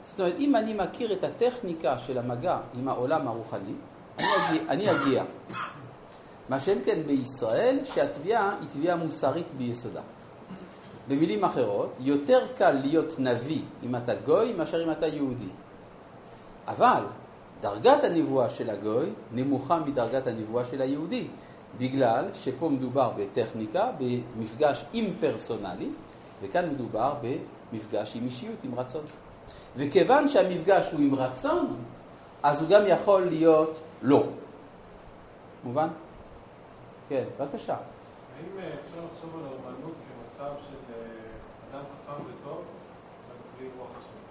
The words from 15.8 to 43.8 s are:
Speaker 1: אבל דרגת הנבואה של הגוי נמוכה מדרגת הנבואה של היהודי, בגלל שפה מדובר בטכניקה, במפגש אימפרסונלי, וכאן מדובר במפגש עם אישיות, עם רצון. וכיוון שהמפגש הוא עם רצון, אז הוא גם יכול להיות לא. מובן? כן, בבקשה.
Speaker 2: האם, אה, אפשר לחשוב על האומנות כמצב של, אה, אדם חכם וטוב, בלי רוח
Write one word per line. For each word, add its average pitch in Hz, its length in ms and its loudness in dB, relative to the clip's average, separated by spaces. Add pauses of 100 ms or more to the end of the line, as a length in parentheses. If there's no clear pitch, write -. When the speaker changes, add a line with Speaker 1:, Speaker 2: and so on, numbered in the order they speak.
Speaker 1:
אבל 143 360 6 (580)
דרגת 113 420 6
הנבואה 135 460 2
של 113 200 -6
הגוי 107 400 0 (220)
נמוכה 135 480 0
מדרגת 127 480 0
הנבואה 113 380 -2
של 135 160 -4
היהודי, 156 460 -2 (500)
בגלל 131 560 2
שפה 135 360 -2
מדובר 127 480 2
בטכניקה, 110 720 -2 (100)
במפגש 123 960 -2
אימפרסונלי, 127 960 -2 (520)
וכאן 175 280 0
מדובר 127 440 0 (580)
במפגש 110 440 -4
עם 123 100 -4
אישיות, 202 380 -8
עם 123 160 -6
רצון. 151 240 -6 (720)
וכיוון 170 520 6
שהמפגש 180 640 4
הוא 156 100 0
עם 139 140 6
רצון, 277 600 0 (680)
אז 147 180 4
הוא 160 80 -2
גם 208 180 10
יכול 190 380 6
להיות 160 540 6 (220)
לא. 123 220 6 (1400)
מובן? 139 240 0 (1200)
כן, 131 140 0 (160)
בבקשה. - 340 -6
Speaker 2:
האם, 156 840 -14
אה, 175 80 -10
אפשר 147 300 -12 (160)
לחשוב 160 220 -14
על 160 100 -10
האומנות 131 480 -12 (140)
כמצב 127 440 -12 (160)
של, 127 260 -16
אה, 113 60 -12 (800)
אדם 143 60 -12
חכם 143 380 -14
וטוב, - 380 -12 (960)
בלי 131 100 -12 (100)
רוח 123 100 -14 (120)